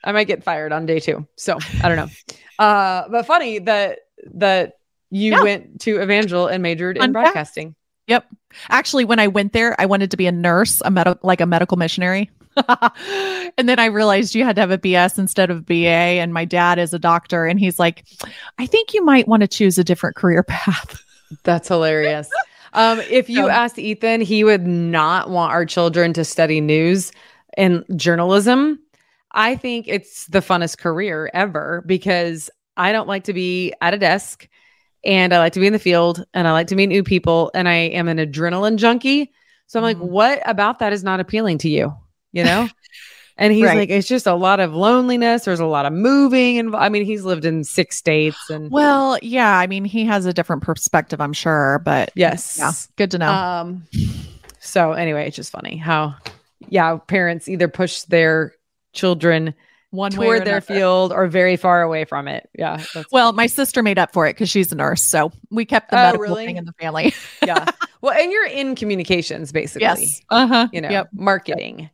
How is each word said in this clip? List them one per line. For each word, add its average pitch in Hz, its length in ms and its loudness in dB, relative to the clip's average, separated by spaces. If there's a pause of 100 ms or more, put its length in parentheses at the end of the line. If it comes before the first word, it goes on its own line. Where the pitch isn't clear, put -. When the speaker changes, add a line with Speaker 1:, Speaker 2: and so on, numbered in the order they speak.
Speaker 1:
I 202 120 -6
might 208 140 0
get 185 180 -6
fired 156 260 -4
on 160 140 -4
day 160 160 -2
two. - 340 -6
So - 220 -4 (260)
I 180 60 2
don't 165 80 0
know. 156 160 -6
Speaker 2:
<laughs> - 40 -20 (400)
Speaker 1:
Uh, 196 520 2
but 233 160 -2
funny 269 340 0
that, 202 400 0 (340)
that 190 460 0 (320)
you 208 200 0
Speaker 2:
Yeah. 539 120 6
Speaker 1:
went - 380 -2
to 214 200 0
Evangel 190 460 0
and 185 160 -2
majored 170 340 -4
in 220 60 0
Speaker 2:
Fun 254 100 2
fact. 233 200 2
Speaker 1:
broadcasting. 156 420 -8 (320)
Speaker 2:
Yep. 240 180 0 (440)
Actually, 262 360 0
when 226 140 0
I 208 80 4
went 202 260 0
there, 233 260 0
I 190 60 2
wanted 196 260 0
to 196 60 -4
be 180 100 0
a 175 40 2
nurse, 175 520 0
a - 80 0
medi-, 180 320 2
like, 180 180 2
a 165 40 2
medical 175 320 0
missionary. 180 520 -2 (280)
<laughs> 277 120 0 (880)
And 254 100 0
then 247 120 2
I 233 60 4
realized 214 500 2
you 226 80 2
had 233 120 0
to 202 60 2
have 185 100 2
a 190 60 2
B 185 180 0
S 180 220 2
instead 190 320 0
of 170 160 -6
B 170 220 0
A. 175 320 2
And 170 140 -4
my 165 120 -4
dad 175 340 2
is 170 140 -2
a 175 60 -6
doctor. 170 460 0
And 175 140 0
he's 185 200 0
like, 170 260 0 (520)
"I 247 80 -6
think 440 280 0
you 427 100 2
might 277 240 6
wanna 214 200 4
choose 190 300 2
a 180 60 2
different 170 320 -2
career 175 280 2
<laughs> - 40 -4
path." - 540 -4 (420)
Speaker 1:
That's 170 240 0
hilarious. 156 600 0 (440)
Um, 226 260 2 (100)
if 254 200 2
you 233 140 0
Speaker 2:
So 196 60 2
Speaker 1:
asked 240 300 0
Ethan, 226 420 -2
he 208 220 2
would 208 240 4
not 170 600 0
want 170 220 0
our 170 140 0
children 170 480 0
to 165 100 -2
study 156 380 0
news 160 500 0 (460)
and 180 260 2 (120)
journalism. 196 840 2 (520)
I 226 240 0
think 240 320 -8
it's - 400 -8
the 180 120 0
funnest 175 380 -2
career 165 560 -4
ever 170 520 -4
because 175 640 -2 (280)
I 185 140 0
don't 220 160 -2
like 196 180 -6
to 202 80 -6
be 180 480 -4
at 175 120 2
a 208 40 -2
desk 190 500 -2 (560)
and 185 300 4
I 175 60 6
like 170 140 2
to 185 60 -6
be 190 80 4
in 208 60 2
the 214 60 0
field 170 440 2 (100)
and 175 140 0
I 160 40 4
like 165 160 2
to 196 80 -4
meet 196 120 4
new 190 160 2
people 165 500 0
and 180 140 0
I 170 80 4
am 170 320 -2
an 165 100 -2
adrenaline 170 600 -2
junkie. 247 540 0 (360)
So - 120 -6
I'm 226 40 -2
like, 226 140 0
Speaker 2:
Mm. 175 120 -8
Speaker 1:
"What 220 360 2
about 214 340 0
that 208 140 0
is 196 100 -6
not 190 160 -2
appealing 202 400 -2
to 165 100 -2
you?" 147 240 0 (380)
You 175 120 -2
know? 196 300 0
Speaker 2:
<laughs> - 60 -20 (600)
Speaker 1:
And 214 120 6
he's 214 140 4
Speaker 2:
Right. 165 100 4
Speaker 1:
like, 202 120 0
"It's 196 160 0
just 247 220 0
a 185 80 4
lot 185 240 2
of 170 140 0
loneliness. 233 720 2
There's 175 160 -2
a 165 40 0
lot 147 200 0
of 147 80 -2
moving." 247 680 4
And 226 160 -4
I 202 140 2
mean, 208 160 -2
he's 208 180 -6
lived 175 220 -4
in 160 180 -2
six - 320 -2
states 156 400 0 (140)
and 156 200 -10
Speaker 2:
Well, 277 520 2
yeah. 233 360 2
I 180 80 2
mean, 196 200 -6
he 214 180 -2
has 208 220 0
a 180 80 -2
different 165 280 -2
perspective, 160 600 -2
I'm 147 100 -4
sure, 147 540 0
but 139 300 0
Speaker 1:
Yes. - 440 -2
Speaker 2:
yeah, 156 140 0 (240)
good 196 140 0
to 180 60 -4
know. 170 140 0
Speaker 1:
Um, 180 560 -4 (720)
so 165 320 0
anyway, 156 360 -4
it's 151 100 -12
just - 160 -14
funny - 240 -14
how, 156 380 -2 (520)
yeah, 165 300 0 (100)
parents 175 400 -2
either 175 220 -2
push - 320 -4
their 160 540 2 (360)
children 165 640 0 (380)
Speaker 2:
One 196 260 -6
way 214 80 0
Speaker 1:
toward 226 160 4
Speaker 2:
or - 20 -6
Speaker 1:
their 202 140 -2
Speaker 2:
another. 196 160 -6
Speaker 1:
field 185 400 2
or 185 140 0
very 180 280 2
far 175 260 2
away 160 220 -2
from 143 240 -8
it. - 260 -10
Yeah, 156 300 -6 (100)
that's 160 160 -12
Speaker 2:
Well, 254 220 4
Speaker 1:
funny. 202 60 -4
Speaker 2:
my 233 100 2
sister 262 340 -2
made 202 180 0
up 170 120 0
for 165 160 2
it 135 60 -2
'cause 202 160 -4
she's 185 240 0
a - 20 -8
nurse. 143 260 -2
So 156 300 0 (180)
we 226 140 -4
kept 220 280 -2
the 233 60 2
Speaker 1:
Oh, 247 60 6
Speaker 2:
medical 233 200 4
Speaker 1:
really? 220 220 -6
Speaker 2:
thing 233 120 -8
in 170 80 -10
the 170 80 -18
family. 160 400 -2 (160)
<laughs> - 160 -2
Speaker 1:
Yeah. 170 220 0 (340)
Well, 254 180 0
and 349 140 2
you're 440 140 0
in 269 280 -6
communications, 175 800 -4
basically. - 340 -6
Speaker 2:
Yes. - 420 -2
Uh-huh. 240 440 2
Speaker 1:
You 170 80 -6
know, 156 80 -6
Speaker 2:
Yep. 196 240 -4
Speaker 1:
marketing. 185 800 -4